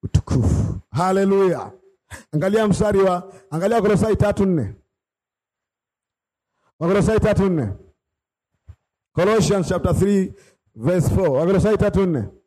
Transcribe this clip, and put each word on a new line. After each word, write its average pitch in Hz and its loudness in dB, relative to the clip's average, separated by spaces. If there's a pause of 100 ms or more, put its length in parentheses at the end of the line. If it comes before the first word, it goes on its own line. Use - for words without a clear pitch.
Utukufu. - -2 (120)
Haleluya. 185 0 (600)
Angalia 202 0
mstari 202 0
wa, 180 0 (180)
angalia 196 0
Kolosai 214 0
tatu 202 0
nne. 151 -2 (2000)
Wakolosai 202 2
tatu 196 2
nne. 127 -2 (1400)
Colossians 196 2
chapter 180 0
three, 196 0 (420)
verse 151 0
four. 185 2
Wakolosai 185 2
tatu 196 2
nne. 135 -4 (180)